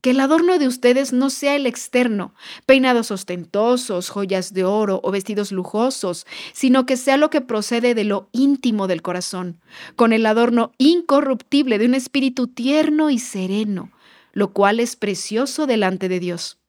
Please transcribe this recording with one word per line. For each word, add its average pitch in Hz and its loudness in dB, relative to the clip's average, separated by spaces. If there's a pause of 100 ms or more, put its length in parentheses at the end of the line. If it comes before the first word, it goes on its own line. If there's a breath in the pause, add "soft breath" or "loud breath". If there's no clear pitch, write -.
Que 254 0
el 262 4
adorno 330 4
de 277 2
ustedes 254 2
no 262 2
sea 285 -2
el 285 -2
externo, 233 -2 (320 loud breath)
peinados 254 4
ostentosos, 196 -2
joyas 190 -4
de 185 -2
oro 202 0
o - -2
vestidos 202 -4
lujosos, 196 -4 (260 loud breath)
sino 262 2
que 254 -2
sea 269 2
lo 302 2
que 302 0
procede 233 -2
de 220 0
lo 202 -2
íntimo 247 0
del 175 -2
corazón, 180 -8 (340 loud breath)
con 226 4
el 220 2
adorno 233 2
incorruptible 277 2
de 226 2
un 247 4
espíritu 262 -2
tierno 302 0
y 262 2
sereno, 196 -6 (420 soft breath)
lo 202 0
cual 202 2
es 240 -2
precioso 226 -4
delante 190 0
de 180 -2
Dios. 175 -8 (100)